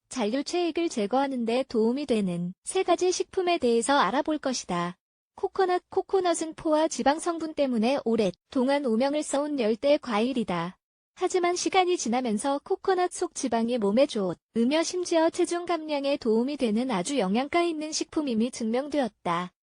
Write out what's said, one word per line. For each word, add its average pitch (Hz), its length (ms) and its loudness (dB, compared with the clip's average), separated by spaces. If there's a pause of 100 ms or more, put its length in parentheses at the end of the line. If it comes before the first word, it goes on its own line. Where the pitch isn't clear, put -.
잔류체액을 302 800 -2
제거하는 254 560 0
데 233 240 0
도움이 247 380 0
되는 180 460 0 (120)
세 - 180 0
가지 359 300 2
식품에 349 460 -2
대해서 240 380 2
알아볼 285 420 2
것이다. 175 580 -4 (400)
코코넛. 370 540 0
코코넛은 349 640 0
포화 311 340 2
지방 277 320 0
성분 320 340 -4
때문에 254 500 2
오랫동안 247 800 0
오명을 269 380 2
써온 285 380 -2
열대 233 380 2
과일이다. 214 800 -2 (380)
하지만 359 400 0
시간이 359 420 2
지나면서 254 680 -2
코코넛 359 480 0
속 - 240 -6
지방이 233 420 0
몸에 220 300 4
좋으며 233 760 0
심지어 330 480 0
체중 349 340 -2
감량에 302 520 -2
도움이 247 400 0
되는 240 340 0
아주 254 280 -2
영양가 240 440 2
있는 311 300 -2
식품임이 262 580 -2
증명되었다. 233 1040 -2 (100)